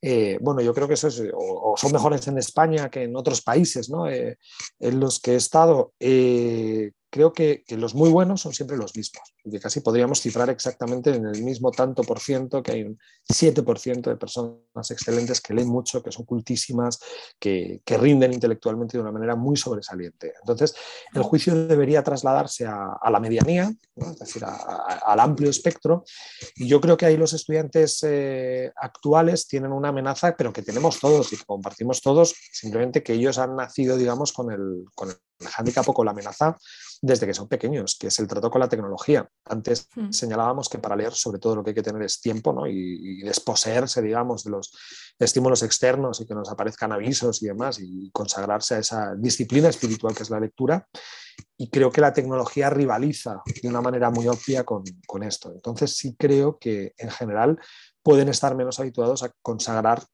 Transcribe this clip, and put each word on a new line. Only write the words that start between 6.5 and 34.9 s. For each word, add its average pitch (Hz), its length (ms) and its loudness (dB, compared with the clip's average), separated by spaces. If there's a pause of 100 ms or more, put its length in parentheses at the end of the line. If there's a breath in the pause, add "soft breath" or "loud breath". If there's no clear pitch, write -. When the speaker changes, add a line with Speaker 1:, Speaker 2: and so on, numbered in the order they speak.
Speaker 1:
creo 156 220 6
que, 151 340 0
que 113 120 -8
los 113 160 -4
muy 156 160 8
buenos 185 320 4
son 151 100 -8
siempre 139 240 -6
los 107 180 -6
mismos, - 480 -14
y 113 80 -14
que 104 100 -6
casi - 200 -4
podríamos 120 400 2
cifrar 123 300 0
exactamente 127 580 -2
en 123 160 0
el 107 180 -4
mismo 127 280 0
tanto 127 320 0
por 113 180 -2
ciento, 131 420 -2
que 120 100 -4
hay 113 100 -4
un 107 160 -10 (260 soft breath)
siete 147 380 4
por 117 160 0
ciento 123 320 -4
de 113 60 -2
personas 117 760 -10
excelentes 120 500 -2
que - 140 -8
leen 120 140 2
mucho, 123 340 -2
que - 100 -10
son 120 140 -14
cultísimas, 120 720 -2 (420 loud breath)
que, 92 460 -2
que 117 100 2
rinden 131 380 6
intelectualmente 117 640 -2
de 120 40 -2
una 110 80 -6
manera 113 260 -4
muy 135 200 0
sobresaliente. 92 840 -8
Entonces, 120 360 0 (400 loud breath)
el 127 80 2
juicio 165 320 2
debería 151 500 4
trasladarse 139 640 0
a, 98 340 -8
a 113 100 4
la 104 100 6
medianía, 143 520 2 (240)
¿no? - 140 -8
Es 160 80 -14
decir, - 260 -12
a, - 60 -8
a, - 480 -8 (120)
al 107 100 6
amplio 143 280 4
espectro, 165 560 0 (520 loud breath)
y 123 120 -6
yo 143 100 8
creo 165 200 6
que 170 80 4
ahí 160 100 8
los 160 160 2
estudiantes, 156 680 0
eh, 131 720 -2
actuales 160 720 2
tienen 135 240 -4
una 139 160 -2
amenaza, 139 480 0
pero 120 160 -2
que - 80 -8
tenemos 120 400 -2
todos 143 320 4
y 104 60 -8
que - 80 -16
compartimos 101 560 -6
todos, 151 320 6 (180)
simplemente 123 500 -2
que 117 120 -2
ellos 120 240 2
han 131 180 -2
nacido, 127 400 -2
digamos, 127 380 0
con 120 180 -6
el... 95 320 -6 (100)